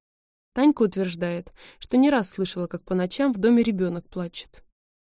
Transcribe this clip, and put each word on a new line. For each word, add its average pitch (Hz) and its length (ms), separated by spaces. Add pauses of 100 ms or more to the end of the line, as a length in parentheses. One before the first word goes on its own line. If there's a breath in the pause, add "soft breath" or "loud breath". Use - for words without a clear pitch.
(520)
Танька 285 300
утверждает, 175 720 (260 loud breath)
что - 180
не 269 140
раз 240 180
слышала, 180 380
как - 180
по 185 100
ночам 185 380
в 208 60
доме 233 240
ребёнок 180 460
плачет. - 540 (420)